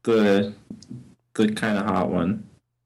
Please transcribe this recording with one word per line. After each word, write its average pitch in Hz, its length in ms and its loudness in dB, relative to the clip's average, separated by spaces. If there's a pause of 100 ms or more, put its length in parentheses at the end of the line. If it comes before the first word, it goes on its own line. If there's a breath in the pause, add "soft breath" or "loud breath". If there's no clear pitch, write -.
The, 104 500 2 (800)
the 107 140 2
kinda 107 360 -2
hot 92 260 -2
one. 90 400 -4 (360)